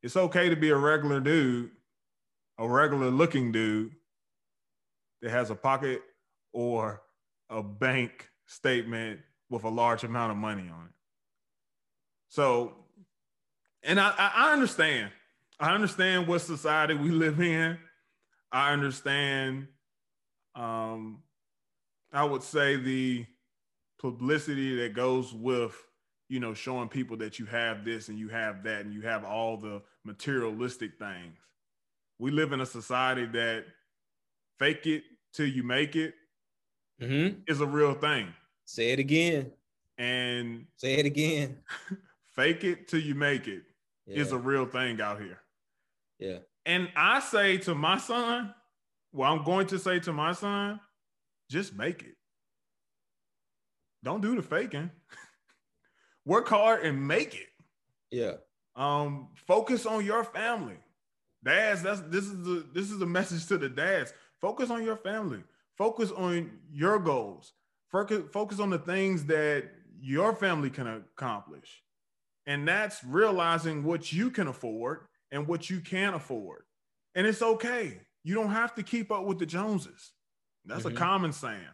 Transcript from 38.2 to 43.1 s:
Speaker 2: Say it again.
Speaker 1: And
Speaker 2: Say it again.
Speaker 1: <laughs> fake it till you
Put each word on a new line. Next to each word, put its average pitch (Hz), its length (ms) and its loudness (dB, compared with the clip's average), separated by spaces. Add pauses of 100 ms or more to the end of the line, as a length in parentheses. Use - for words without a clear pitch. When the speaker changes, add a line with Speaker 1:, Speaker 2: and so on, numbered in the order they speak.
Speaker 2:
Say 117 260 0
it 131 80 0
again. 147 500 2 (480)
Speaker 1:
And 120 680 -4 (100)
Speaker 2:
Say 135 180 -2
it 147 120 2
again. 147 520 0 (320)
Speaker 1:
<laughs> 190 80 -10 (380)
fake 165 260 2
it 175 240 -4
till 160 140 0
you 147 160 -4